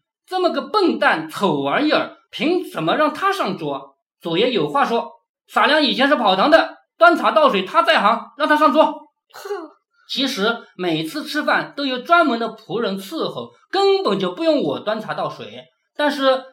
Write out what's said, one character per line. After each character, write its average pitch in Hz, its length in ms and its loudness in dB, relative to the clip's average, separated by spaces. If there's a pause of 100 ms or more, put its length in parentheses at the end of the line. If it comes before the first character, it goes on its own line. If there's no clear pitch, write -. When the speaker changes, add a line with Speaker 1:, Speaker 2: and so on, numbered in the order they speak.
(260)
Speaker 1:
这 370 140 -4
么 349 100 2
个 277 120 -4
笨 381 360 0
蛋、 220 300 0
丑 156 320 -2
玩 160 260 0
意 311 60 0
儿， - 240 -2 (160)
凭 320 360 -2
什 - 140 -8
么 175 140 0
让 294 180 0
他 392 180 -2
上 269 240 -4
桌？ 139 380 -8 (260)
祖 165 160 -4
爷 247 140 2
有 185 180 0
话 269 160 0
说 233 280 -4 (340)
：“傻 - 200 2
亮 294 140 4
以 240 140 2
前 262 140 2
是 285 80 2
跑 208 180 2
堂 214 160 2
的， - 280 4 (200)
端 339 160 8
茶 226 160 0
倒 302 180 6
水 190 140 0
他 311 200 0
在 320 180 2
行， 220 180 2 (180)
让 294 120 -2
他 302 80 4
上 294 160 4
桌。” 302 100 6 (500)
Speaker 2:
哼。 381 380 -12 (380)
Speaker 1:
其 269 180 -4
实 226 320 -2 (180)
每 165 260 -2
次 247 220 -8
吃 285 180 -6
饭 196 320 0
都 285 120 -6
有 254 120 -4
专 339 280 2
门 233 120 -2
的 226 120 -6
仆 190 300 -10
人 196 180 -4
伺 240 300 -8
候， 120 220 -12 (200)
根 392 320 2
本 196 160 0
就 180 140 -4
不 330 120 -6
用 294 180 2
我 131 160 -2
端 220 220 -4
茶 156 140 -8
倒 151 160 -4
水。 113 340 -16 (320)
但 294 140 0
是 269 420 0